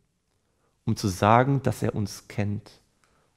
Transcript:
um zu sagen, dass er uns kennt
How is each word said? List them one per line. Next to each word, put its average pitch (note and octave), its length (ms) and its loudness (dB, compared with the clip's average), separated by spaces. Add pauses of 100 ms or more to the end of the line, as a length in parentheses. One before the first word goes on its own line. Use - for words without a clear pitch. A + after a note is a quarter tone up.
(840)
um A2 120 -2
zu - 100 -4
sagen, A#2 560 4
dass - 200 -4
er A2+ 120 -2
uns - 320 -8
kennt G#2 540 -8 (560)